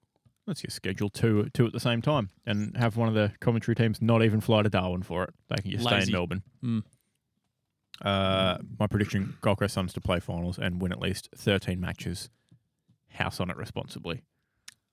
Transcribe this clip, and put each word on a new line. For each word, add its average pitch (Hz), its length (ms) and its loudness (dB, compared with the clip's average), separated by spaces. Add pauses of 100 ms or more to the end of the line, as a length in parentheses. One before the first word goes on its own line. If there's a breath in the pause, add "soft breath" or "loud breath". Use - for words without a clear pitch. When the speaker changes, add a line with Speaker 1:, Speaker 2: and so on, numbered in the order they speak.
(460)
Speaker 1:
Let's 190 140 -6
just - 160 -10
schedule 98 320 -2
two, 104 460 2
two 120 120 6
at - 60 -4
the 117 80 -6
same 117 220 0
time 135 260 2 (160)
and 107 320 -2
have 113 220 2
one 113 100 2
of 110 60 0
the 104 260 4
commentary 117 340 0
teams 113 280 2
not 113 200 6
even 110 200 4
fly 107 200 6
to 107 60 2
Darwin 90 340 0
for 90 220 -2
it. - 100 -10 (140)
They - 80 -2
can 98 140 -6
just 113 140 -4
stay 117 100 4
in 101 80 4
Speaker 2:
Lazy. 95 100 2
Speaker 1:
Melbourne. 90 300 -2 (200)
Speaker 2:
Mm. 113 200 -2 (1200)
Speaker 1:
Uh, 95 560 2 (200)
my 107 80 2
prediction, 101 540 -2
Gold 101 180 2
Coast 101 160 0
Suns 90 200 -2
to 95 80 -8
play 98 180 0
finals 87 380 -6
and 90 240 -4
win 90 100 -2
at - 80 -8
least 95 340 -4
thirteen 95 460 0
matches. 87 480 -6 (800)
House - 320 -6
on 90 100 -2
it - 60 -8
responsibly. - 640 -8 (720)